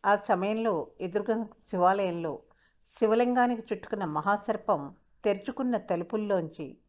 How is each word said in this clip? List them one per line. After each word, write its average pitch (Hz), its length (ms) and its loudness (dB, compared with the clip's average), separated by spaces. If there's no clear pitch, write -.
ఆ 202 80 6
సమయంలో 202 680 0
ఎదురుగా 208 440 -2
శివాలయంలో 180 960 0
శివలింగానికి 240 640 2
చుట్టుకున్న 196 320 -6
మహాసర్పం 190 920 -2
తెరుచుకున్న 233 520 -2
తలుపుల్లోంచి 175 1000 -4